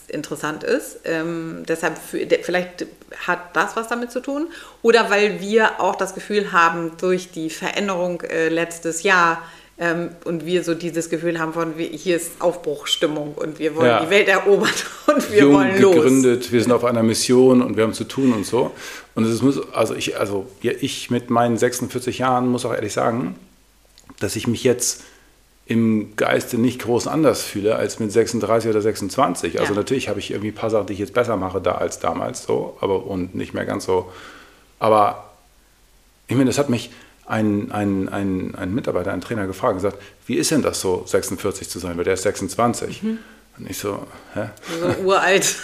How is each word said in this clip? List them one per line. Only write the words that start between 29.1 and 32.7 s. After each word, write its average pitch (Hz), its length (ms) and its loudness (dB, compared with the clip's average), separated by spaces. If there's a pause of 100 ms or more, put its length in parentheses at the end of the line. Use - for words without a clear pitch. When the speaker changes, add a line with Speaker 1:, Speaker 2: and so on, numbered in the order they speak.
Speaker 2:
Also - 120 0
Speaker 1:
Ja. 101 60 0
Speaker 2:
natürlich 110 320 -2
habe 101 80 -4
ich - 140 -10
irgendwie 107 180 -4
ein 104 40 -12
paar - 140 -4
Sachen, 107 200 0
die 104 40 -6
ich 95 60 -6
jetzt 98 160 -6
besser 117 240 2
mache 92 220 -4
da 90 160 0
als - 240 -4
damals 85 420 -4
so, - 400 -2